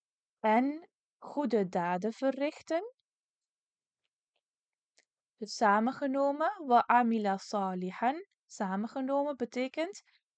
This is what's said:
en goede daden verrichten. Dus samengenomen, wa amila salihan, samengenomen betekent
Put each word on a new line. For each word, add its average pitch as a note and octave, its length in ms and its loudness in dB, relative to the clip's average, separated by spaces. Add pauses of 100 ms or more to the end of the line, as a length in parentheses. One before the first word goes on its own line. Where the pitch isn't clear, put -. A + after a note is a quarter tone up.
(400)
en C4+ 500 2 (280)
goede A3 520 0
daden F3+ 440 -2
verrichten. D4+ 800 -4 (2500)
Dus G#3 180 -10
samengenomen, C#4 1080 2
wa A#3+ 220 6
amila A3+ 500 4
salihan, G3 880 -4 (200)
samengenomen C4 920 -4
betekent C4 680 -6 (340)